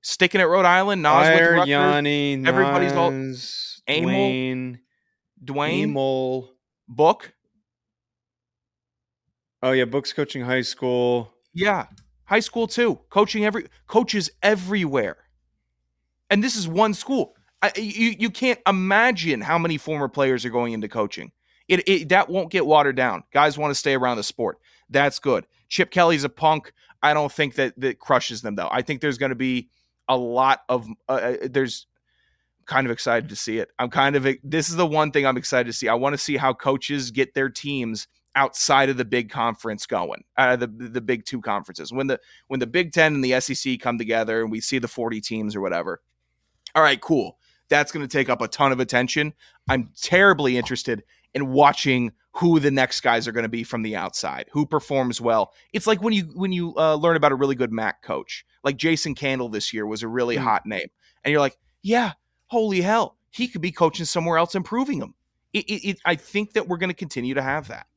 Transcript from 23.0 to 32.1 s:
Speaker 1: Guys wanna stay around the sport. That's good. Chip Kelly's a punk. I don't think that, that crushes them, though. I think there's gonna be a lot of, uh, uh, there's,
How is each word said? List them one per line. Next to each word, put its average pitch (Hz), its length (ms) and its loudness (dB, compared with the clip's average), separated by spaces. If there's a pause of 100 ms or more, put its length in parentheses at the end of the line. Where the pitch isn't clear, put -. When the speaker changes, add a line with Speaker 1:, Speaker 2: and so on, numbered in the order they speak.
Speaker 1:
Guys 143 240 4
wanna 147 200 -2
stay 139 180 0
around 123 240 0
the 104 60 -6
sport. - 340 -4 (320)
That's 139 300 2
good. 120 260 0 (240)
Chip - 220 -2
Kelly's 170 320 4
a 143 60 -2
punk. 156 440 0 (300)
I 147 100 6
don't 151 180 0
think 143 240 -4
that, 131 240 -2
that 127 200 -2
crushes 120 420 0
them, 104 140 -8
though. 90 160 -4
I 127 100 -2
think 135 180 -6
there's 139 200 -2
gonna 131 160 -2
be 127 340 -4 (400)
a 131 80 2
lot 123 520 2
of, 123 180 -2 (200)
uh, - 40 -2
uh, 120 320 0
there's, 135 420 -4 (800)